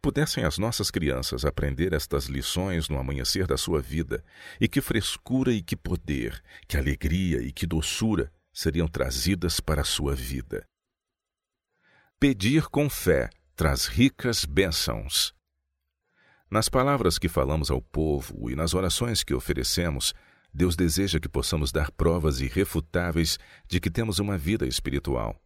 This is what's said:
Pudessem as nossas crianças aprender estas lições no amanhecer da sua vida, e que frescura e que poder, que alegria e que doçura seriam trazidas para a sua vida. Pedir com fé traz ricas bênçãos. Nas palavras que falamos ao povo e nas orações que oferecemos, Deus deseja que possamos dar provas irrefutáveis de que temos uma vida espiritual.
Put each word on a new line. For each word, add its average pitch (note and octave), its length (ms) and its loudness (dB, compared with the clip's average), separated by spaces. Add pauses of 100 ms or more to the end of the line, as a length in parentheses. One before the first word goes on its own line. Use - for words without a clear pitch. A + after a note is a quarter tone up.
Pudessem C#3+ 420 0
as - 120 0
nossas G#2+ 340 -2
crianças C2+ 540 -2
aprender D2 480 0
estas C#2+ 320 -2
lições D#2+ 640 -2
no C#2+ 100 -2
amanhecer C2+ 480 -2
da C2+ 120 0
sua D#2+ 240 0
vida, - 420 -4 (340)
e A#2 80 4
que - 140 2
frescura B2+ 720 0
e G#2+ 100 0
que - 140 -6
poder, C#2 680 -4 (240)
que - 120 -2
alegria D2 640 0
e C2 100 -6
que - 140 -4
doçura E2 680 0 (180)
seriam E2 380 0
trazidas D2 720 0
para C#2+ 220 0
a - 20 0
sua C#2 300 0
vida. B1 520 -6 (1500)
Pedir C3+ 500 4
com G2+ 200 0
fé C2+ 400 2 (260)
traz D2 320 0
ricas B2 600 2
bênçãos. C#2+ 880 0 (1160)
Nas G#2+ 160 2
palavras B2+ 520 2
que F2 100 0
falamos D2 420 0
ao B1+ 120 0
povo C#2 680 -2
e C2 60 -4
nas E2 160 0
orações F#2+ 500 0
que - 120 -2
oferecemos, C#2 800 -2 (380)
Deus E2+ 220 2
deseja E2+ 460 2
que C#2 80 -8
possamos D2 420 -2
dar D2 220 0
provas D#2 480 2
irrefutáveis E2 1000 0 (300)
de F2+ 100 0
que F2+ 120 0
temos G#2+ 280 -2
uma G2+ 200 0
vida E2 280 0
espiritual. B1+ 800 -2